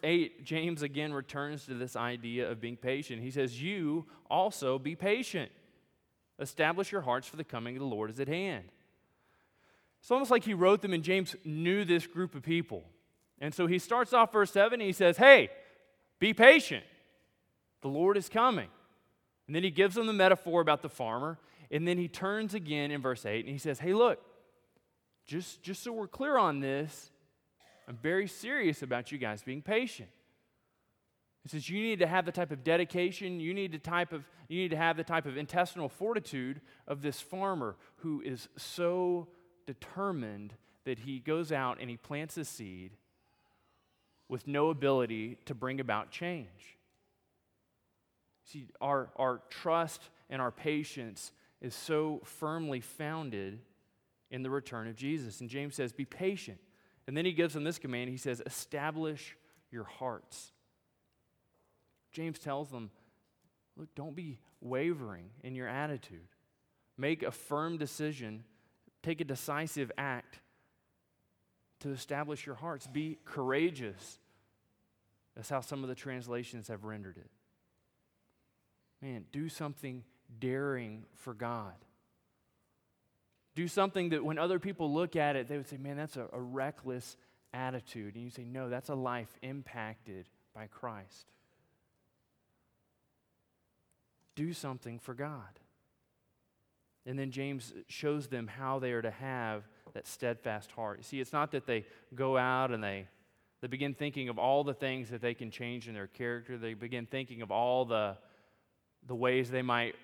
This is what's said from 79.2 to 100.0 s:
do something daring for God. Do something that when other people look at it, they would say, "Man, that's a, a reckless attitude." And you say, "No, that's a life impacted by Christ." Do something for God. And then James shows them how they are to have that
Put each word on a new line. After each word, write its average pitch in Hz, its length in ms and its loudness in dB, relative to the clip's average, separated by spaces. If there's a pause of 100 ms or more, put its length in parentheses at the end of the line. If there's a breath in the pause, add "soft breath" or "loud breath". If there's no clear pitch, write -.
do 151 200 -6
something 139 540 -10 (340 soft breath)
daring 127 760 -4
for 123 200 -12
God. 113 400 -6 (1800)
Do 170 100 -2
something 190 440 2
that 156 140 0
when 156 140 0
other 175 220 2
people 165 340 -2
look 175 220 0
at 147 180 2
it, 127 140 -4
they 147 80 -4
would 135 100 -8
say, 143 100 -14
"Man, 143 200 -8
that's 151 200 -8
a, 120 160 -8
a 127 80 -6
reckless 127 760 -6 (360 soft breath)
attitude." 123 640 -8
And 117 80 -14
you 120 80 -12
say, 123 140 -14
"No, 127 240 -8
that's 123 220 -6
a 143 40 -2
life 123 480 -4
impacted 110 840 -10 (260)
by 107 140 -14
Christ." 107 640 -14 (3000)
Do 156 160 -4
something 127 480 -10
for 127 140 -12
God. 127 440 -10 (1500)
And 131 120 -6
then 135 140 -6
James 135 420 -8 (140)
shows 147 400 -2
them 120 180 -6
how 131 320 -4
they 127 140 -2
are 117 100 0
to 113 80 -2
have 117 540 -4 (300 loud breath)
that - 120 -12